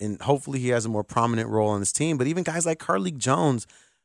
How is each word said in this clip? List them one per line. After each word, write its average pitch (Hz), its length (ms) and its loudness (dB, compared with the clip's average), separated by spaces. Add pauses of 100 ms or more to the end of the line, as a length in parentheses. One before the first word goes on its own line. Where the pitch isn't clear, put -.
and 104 200 -4
hopefully 135 380 0
he 123 100 0
has 117 160 2
a 117 40 -4
more 107 140 -2
prominent 117 460 0
role 107 200 4
on 104 100 0
this 98 140 -2
team. 156 240 0
But 127 100 0
even 165 160 -2
guys 165 220 -2
like 160 140 0
Carlik 180 380 -2
Jones, 135 500 2 (380)